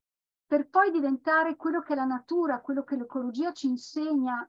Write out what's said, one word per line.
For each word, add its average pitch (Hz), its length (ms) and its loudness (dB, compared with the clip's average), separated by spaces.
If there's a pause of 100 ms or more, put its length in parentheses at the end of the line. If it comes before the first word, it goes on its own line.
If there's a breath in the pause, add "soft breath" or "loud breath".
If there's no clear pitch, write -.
(460)
per 294 220 2
poi 381 240 4
diventare 311 640 2
quello 330 240 -2
che 302 160 -4
la 269 80 0
natura, 262 560 -2
quello 277 240 -4
che 277 140 -4
l'ecologia 247 560 -4
ci - 160 -2
insegna 254 800 -2